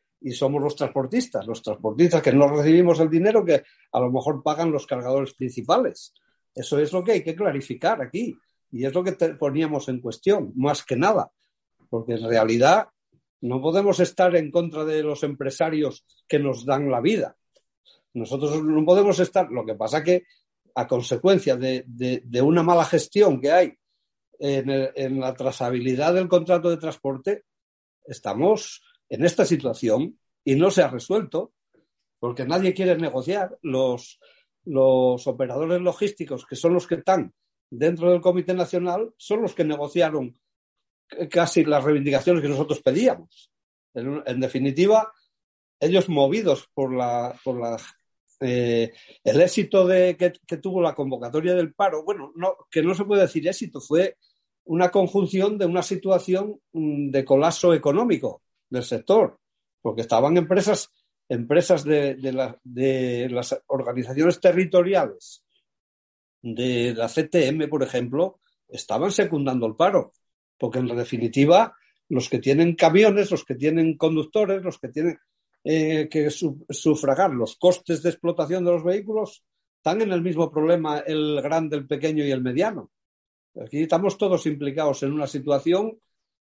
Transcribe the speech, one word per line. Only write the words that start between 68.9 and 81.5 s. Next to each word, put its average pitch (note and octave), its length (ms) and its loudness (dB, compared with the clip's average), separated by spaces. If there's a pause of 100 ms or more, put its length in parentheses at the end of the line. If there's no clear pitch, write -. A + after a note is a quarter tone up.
secundando C3+ 560 -2
el A2 80 -4
paro, D#3+ 380 0 (460)
porque B2 220 -4
en B2+ 80 -2
definitiva C3 880 2 (360)
los B2+ 180 -2
que B2+ 100 -2
tienen E3 380 2
camiones, G3 540 4
los E3 140 -4
que C3 100 -8
tienen D#3 420 0
conductores, F3+ 640 0
los F3+ 160 -8
que E3 100 -12
tienen... D#3 300 -4 (460)
Eh, D#3 460 0
que D3+ 200 0
su-, D3 380 -6
sufragar D3 640 0
los A#2+ 260 -4
costes E3+ 460 0
de E3+ 80 0
explotación E3+ 540 -4
de F3 80 2
los D#3+ 120 0
vehículos, G#3 600 -4 (320)
están F#3+ 260 -2
en G3+ 100 -2
el F3 80 0
mismo E3 300 -2
problema D#3 480 0
el D3+ 420 -2
grande, D3+ 360 -2